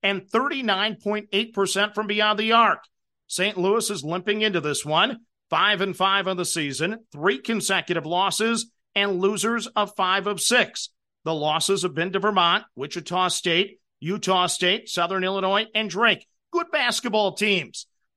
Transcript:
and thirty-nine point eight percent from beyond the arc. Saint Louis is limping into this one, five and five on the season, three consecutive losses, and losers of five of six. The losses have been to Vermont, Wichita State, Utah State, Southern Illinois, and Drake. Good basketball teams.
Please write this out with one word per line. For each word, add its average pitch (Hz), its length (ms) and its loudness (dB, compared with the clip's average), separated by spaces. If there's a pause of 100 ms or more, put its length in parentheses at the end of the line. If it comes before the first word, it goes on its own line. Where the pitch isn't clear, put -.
and 190 260 -2
thirty-nine 226 760 0
point 214 300 -4
eight 226 220 -2
percent 202 400 0
from 214 120 -4
beyond 208 320 2
the 220 140 0
arc. 226 320 4 (420)
Saint 190 300 -2
Louis 196 340 2
is 170 140 -6
limping 185 380 -2
into 202 180 2
this 143 240 -4
one, 185 360 2 (280)
five 185 320 2
and 196 160 -2
five 190 320 2
on 190 80 -2
the 175 80 -2
season, 160 540 -4 (120)
three 185 280 0
consecutive 180 680 -2
losses, 196 640 0 (240)
and 202 260 0
losers 208 480 0
of 208 280 -2
five 190 300 0
of 202 140 -4
six. - 500 0 (340)
The 165 100 -2
losses 156 480 0
have 170 120 -2
been 170 180 -2
to 190 60 -2
Vermont, 190 460 2 (120)
Wichita 175 520 -2
State, 175 500 -2 (220)
Utah 180 460 0
State, 180 420 -2
Southern 185 360 -2
Illinois, 196 500 0
and 214 140 -2
Drake. 196 380 0 (240)
Good 339 200 -2
basketball 214 640 0
teams. 190 540 -2 (300)